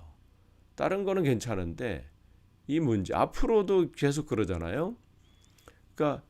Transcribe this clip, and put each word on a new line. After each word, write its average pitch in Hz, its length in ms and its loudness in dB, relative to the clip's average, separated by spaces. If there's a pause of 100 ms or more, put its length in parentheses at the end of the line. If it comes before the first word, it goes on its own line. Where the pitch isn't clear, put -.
(760)
다른 180 280 -2
거는 190 200 2
괜찮은데 98 840 -2 (580)
이 151 120 0
문제, 113 340 0
앞으로도 196 760 2
계속 143 360 0
그러잖아요. 104 680 -2 (1000)
그러니까 139 340 -2